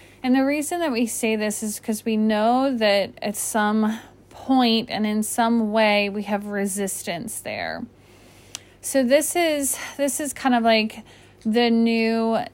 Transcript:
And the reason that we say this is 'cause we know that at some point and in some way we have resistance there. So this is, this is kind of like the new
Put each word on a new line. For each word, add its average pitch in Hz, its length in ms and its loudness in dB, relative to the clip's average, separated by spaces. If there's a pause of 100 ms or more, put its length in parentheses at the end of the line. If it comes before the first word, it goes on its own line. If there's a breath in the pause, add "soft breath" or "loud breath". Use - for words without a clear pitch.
(220 loud breath)
And 254 140 2
the 269 80 4
reason 294 360 -2
that 311 120 0
we 233 140 0
say 220 300 -2
this 214 260 -4
is 214 180 -6
'cause 214 240 -6
we 220 140 0
know 226 580 2
that 202 360 2 (100)
at 208 120 -4
some 214 640 0 (300 loud breath)
point 240 640 0
and 214 160 -2
in 214 160 0
some 226 500 0
way 208 380 2
we 208 140 -6
have 208 240 -4
resistance 196 920 -6
there. 85 420 -8 (1000 loud breath)
So 269 200 0
this 277 320 2
is, 302 440 0 (180 loud breath)
this 285 240 -2
is 294 140 -6
kind 254 200 0
of 233 80 2
like 220 400 2 (420 loud breath)
the 233 260 2
new 226 680 2 (160)